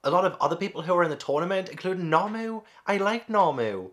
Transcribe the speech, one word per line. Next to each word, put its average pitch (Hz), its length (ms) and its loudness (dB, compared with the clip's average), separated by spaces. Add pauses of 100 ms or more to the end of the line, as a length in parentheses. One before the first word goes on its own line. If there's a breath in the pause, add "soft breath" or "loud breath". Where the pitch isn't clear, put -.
A 139 60 0
lot 185 160 4
of - 120 -2
other 151 180 0
people 196 260 -6
who 175 100 0
are 175 100 6
in 165 60 2
the 147 80 -4
tournament, 175 540 -2
including 180 400 -4
Nomu. 220 520 0 (240 soft breath)
I 202 120 2
like 214 300 -2
Nomu. 123 640 2